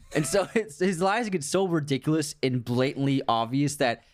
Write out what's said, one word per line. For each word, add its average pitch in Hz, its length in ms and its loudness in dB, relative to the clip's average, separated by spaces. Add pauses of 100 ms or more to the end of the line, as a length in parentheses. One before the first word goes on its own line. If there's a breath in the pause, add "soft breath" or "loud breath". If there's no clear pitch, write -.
(140)
And 151 120 0
so 190 180 2
<laughs> - 100 -12
his, 214 240 -2
his 180 240 0
lies 214 260 0
get 180 160 -2
so 190 240 0
ridiculous 151 760 0
and 127 220 0
blatantly 135 640 2
obvious 123 480 0
that 120 260 0 (120)